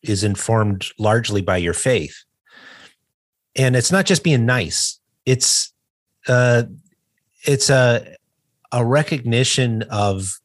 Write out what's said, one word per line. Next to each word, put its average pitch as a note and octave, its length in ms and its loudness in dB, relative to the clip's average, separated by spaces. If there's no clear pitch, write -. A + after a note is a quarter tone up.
is G#2 220 -2
informed G2+ 640 0
largely G#2+ 440 0
by F#2 160 0
your F2 160 -2
faith. G2+ 420 -2
And C3 200 2
it's B2 160 0
not F#3+ 140 2
just F#3 180 0
being C3 220 2
nice. A#2+ 540 -2
It's, - 480 0
uh, B2 360 2
it's C#3 260 0
a, A#2+ 460 2
a B2 120 -2
recognition B2 1000 0
of G2 600 -4